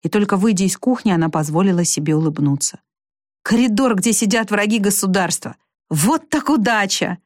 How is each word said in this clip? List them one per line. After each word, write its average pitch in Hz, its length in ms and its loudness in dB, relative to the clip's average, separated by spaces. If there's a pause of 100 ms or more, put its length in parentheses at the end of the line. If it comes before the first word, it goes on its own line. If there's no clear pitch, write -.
И 170 80 -6
только 208 280 0
выйдя 196 280 2
из 180 120 -2
кухни, 240 340 0
она 165 180 2
позволила 170 540 0
себе 151 320 -2
улыбнуться. 147 640 -2 (640)
Коридор, 233 520 2
где 208 180 0
сидят 220 380 0
враги 208 280 0
государства! 190 760 -2 (340)
Вот 214 400 0
так 277 200 -2
удача! 214 760 0